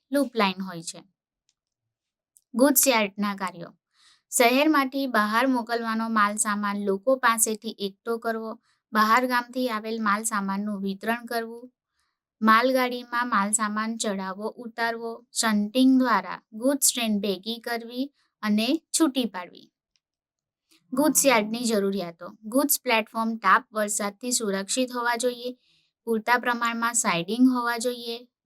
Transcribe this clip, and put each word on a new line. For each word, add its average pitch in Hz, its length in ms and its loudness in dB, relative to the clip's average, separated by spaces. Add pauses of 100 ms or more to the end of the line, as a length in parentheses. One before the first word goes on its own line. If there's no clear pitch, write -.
(120)
લૂપ 277 240 0
લાઇન 190 240 -2
હોય 180 220 -10
છે. 175 180 -14 (1500)
ગુડ્સ 262 320 4
યાર્ડના 208 480 0
કાર્યો. 180 380 -10 (600)
શહેરમાંથી 277 720 2
બહાર 226 400 0
મોકલવાનો 226 640 -2
માલ 208 280 2
સામાન 208 480 -2
લોકો 196 320 2
પાસેથી 226 640 0
એકઠો 202 400 -6
કરવો, 226 340 -6 (400)
બહાર 220 340 6
ગામથી 247 420 -2
આવેલ 220 320 -4
માલ 214 220 2
સામાનનું 202 600 -2
વિતરણ 214 440 -4
કરવું, 233 460 -8 (680)
માલગાડીમાં 247 880 2
માલ 208 240 2
સામાન 214 440 -2
ચડાવવો, 196 600 -6
ઉતારવો, 233 540 -6 (220)
શન્ટિંગ 220 640 4
દ્વારા 196 420 0 (120)
ગુડ્સ 262 400 0
ટ્રેન 220 280 0
ભેગી 202 380 -4
કરવી 240 480 -6 (360)
અને 214 260 2 (220)
છૂટી 269 340 2
પાડવી. 180 440 -10 (1200)
ગુડ્સ 277 340 2
યાર્ડની 226 380 2
જરૂરિયાતો. 196 640 -2 (160)
ગુડ્સ 269 360 0
પ્લેટફોર્મ 226 560 -2
તાપ, 214 360 2
વરસાદથી 208 600 -4
સુરક્ષિત 233 600 -2
હોવા 240 220 -2
જોઈએ, 247 340 -4 (560)
પૂરતા 233 320 2
પ્રમાણમાં 233 560 -2
સાઇડિંગ 202 540 2
હોવા 240 300 0
જોઈએ, 240 380 -6 (300)